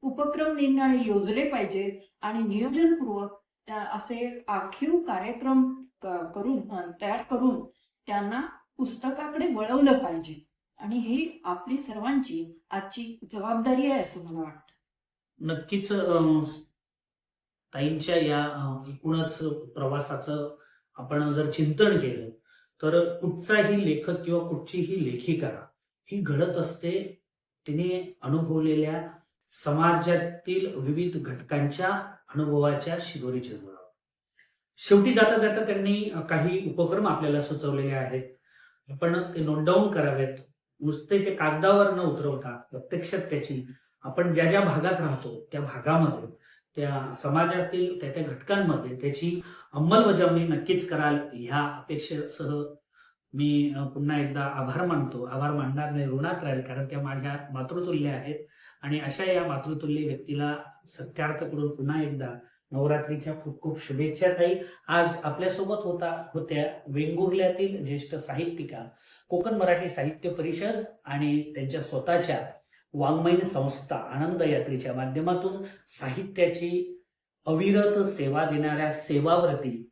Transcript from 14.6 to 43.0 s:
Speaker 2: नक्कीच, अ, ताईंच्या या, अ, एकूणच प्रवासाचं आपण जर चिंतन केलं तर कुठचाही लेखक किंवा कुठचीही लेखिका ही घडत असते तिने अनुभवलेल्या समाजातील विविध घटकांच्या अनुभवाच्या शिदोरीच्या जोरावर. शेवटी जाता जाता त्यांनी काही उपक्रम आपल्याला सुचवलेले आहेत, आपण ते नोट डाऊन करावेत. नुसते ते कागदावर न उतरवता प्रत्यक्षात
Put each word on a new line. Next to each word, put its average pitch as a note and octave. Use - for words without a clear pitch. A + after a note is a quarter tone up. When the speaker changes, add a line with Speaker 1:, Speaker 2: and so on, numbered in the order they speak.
Speaker 2:
नक्कीच, G3
अ, F3
ताईंच्या D#3
या, D3
अ, C#3
एकूणच D#3+
प्रवासाचं C#3+
आपण D3
जर D3
चिंतन F3
केलं A#2+
तर E3+
कुठचाही G3+
लेखक D#3+
किंवा E3+
कुठचीही E3+
लेखिका B2+
ही G3+
घडत E3
असते -
तिने F3+
अनुभवलेल्या D#3
समाजातील E3+
विविध D#3
घटकांच्या C#3+
अनुभवाच्या D3
शिदोरीच्या B2
जोरावर. F#2+
शेवटी G3+
जाता A3+
जाता G#3+
त्यांनी G3+
काही F3
उपक्रम F#3
आपल्याला D3
सुचवलेले C#3
आहेत, C3
आपण E3+
ते D#3+
नोट D3+
डाऊन G3
करावेत. C3+
नुसते F#3+
ते -
कागदावर F#3
न F3+
उतरवता C#3
प्रत्यक्षात -